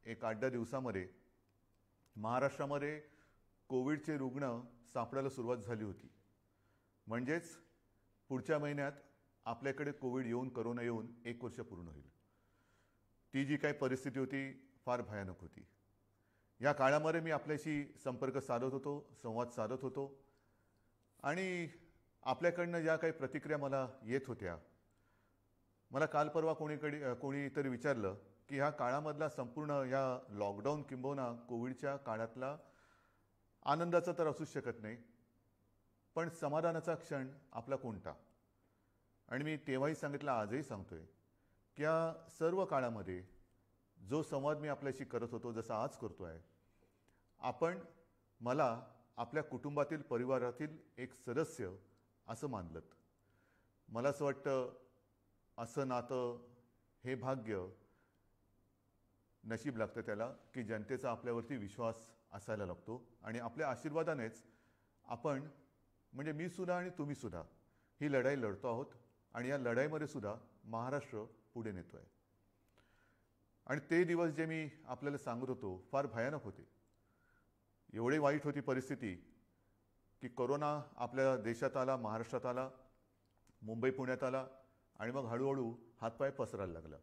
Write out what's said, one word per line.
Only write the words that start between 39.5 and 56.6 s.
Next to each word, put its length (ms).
तेव्हाही 380
सांगितलं, 360
आजही 320
सांगतोय 420
की 60
या 440
सर्व 260
काळामध्ये 580
जो 140
संवाद 340
मी 100
आपल्याशी 360
करत 280
होतो, 200
जसा 320
आज 140
करतो 260
आहे, 160
आपण 400
मला 460
आपल्या 260
कुटुंबातील, 580
परिवारातील 760
एक 160
सदस्य 560
असं 200
मानलंत. 480
मला 220
असं 160
वाटतं, 480
असं 300
नातं 600